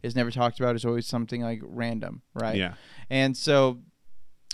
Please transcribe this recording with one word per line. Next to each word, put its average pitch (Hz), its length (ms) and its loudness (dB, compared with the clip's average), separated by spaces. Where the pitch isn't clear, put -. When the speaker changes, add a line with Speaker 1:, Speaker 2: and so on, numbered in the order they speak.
Speaker 1:
is 120 140 -4
never 120 160 2
talked 120 300 2
about. 123 140 2
It's 113 100 -4
always 120 220 0
something, 120 340 -2
like, 117 200 -4
random, 117 600 -6
right? 110 220 -2
Speaker 2:
Yeah. 92 200 0
Speaker 1:
And 135 260 2
so 135 440 4